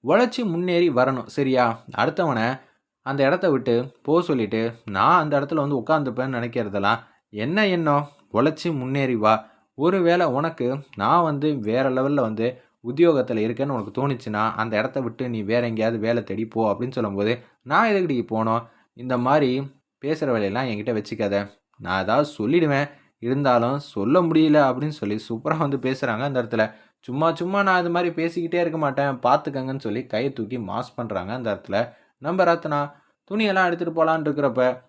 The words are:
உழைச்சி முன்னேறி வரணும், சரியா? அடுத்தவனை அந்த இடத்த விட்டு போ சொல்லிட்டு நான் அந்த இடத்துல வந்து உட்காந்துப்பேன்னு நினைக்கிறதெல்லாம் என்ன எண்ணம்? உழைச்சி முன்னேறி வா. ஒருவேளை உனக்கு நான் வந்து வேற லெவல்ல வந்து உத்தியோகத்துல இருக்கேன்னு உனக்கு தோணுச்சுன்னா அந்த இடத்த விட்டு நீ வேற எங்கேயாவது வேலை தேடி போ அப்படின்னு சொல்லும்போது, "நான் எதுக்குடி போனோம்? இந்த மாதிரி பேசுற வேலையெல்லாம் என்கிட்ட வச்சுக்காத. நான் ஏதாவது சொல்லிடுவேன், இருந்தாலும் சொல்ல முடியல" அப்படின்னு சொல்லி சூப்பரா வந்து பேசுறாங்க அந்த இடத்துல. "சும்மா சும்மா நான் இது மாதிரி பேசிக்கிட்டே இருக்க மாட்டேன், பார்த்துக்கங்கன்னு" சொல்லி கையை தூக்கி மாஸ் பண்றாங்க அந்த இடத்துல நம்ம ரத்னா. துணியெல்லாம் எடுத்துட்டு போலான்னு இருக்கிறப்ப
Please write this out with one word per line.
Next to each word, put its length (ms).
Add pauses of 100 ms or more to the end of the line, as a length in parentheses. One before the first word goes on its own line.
உழைச்சி 360
முன்னேறி 460
வரணும், 360
சரியா? 580 (140)
அடுத்தவனை 600 (420)
அந்த 220
இடத்த 260
விட்டு 540
போ 180
சொல்லிட்டு 520 (120)
நான் 360
அந்த 180
இடத்துல 300
வந்து 80
உட்காந்துப்பேன்னு 640
நினைக்கிறதெல்லாம் 580 (300)
என்ன 380
எண்ணம்? 420 (240)
உழைச்சி 440
முன்னேறி 380
வா. 320 (280)
ஒருவேளை 500
உனக்கு 540 (160)
நான் 280
வந்து 320
வேற 340
லெவல்ல 320
வந்து 400 (260)
உத்தியோகத்துல 500
இருக்கேன்னு 320
உனக்கு 220
தோணுச்சுன்னா 640
அந்த 240
இடத்த 240
விட்டு 280
நீ 120
வேற 260
எங்கேயாவது 320
வேலை 240
தேடி 220
போ 260
அப்படின்னு 200
சொல்லும்போது, 480 (220)
"நான் 280
எதுக்குடி 420
போனோம்? 360 (260)
இந்த 240
மாதிரி 440 (440)
பேசுற 200
வேலையெல்லாம் 420
என்கிட்ட 360
வச்சுக்காத. 460 (280)
நான் 260
ஏதாவது 340
சொல்லிடுவேன், 520 (300)
இருந்தாலும் 600
சொல்ல 420
முடியல" 520
அப்படின்னு 140
சொல்லி 320 (100)
சூப்பரா 280
வந்து 200
பேசுறாங்க 420
அந்த 240
இடத்துல. 280 (300)
"சும்மா 340
சும்மா 280
நான் 160
இது 100
மாதிரி 360
பேசிக்கிட்டே 340
இருக்க 180
மாட்டேன், 420
பார்த்துக்கங்கன்னு" 600
சொல்லி 260
கையை 280
தூக்கி 240
மாஸ் 380
பண்றாங்க 380
அந்த 200
இடத்துல 360 (280)
நம்ம 260
ரத்னா. 480 (400)
துணியெல்லாம் 340
எடுத்துட்டு 400
போலான்னு 20
இருக்கிறப்ப 800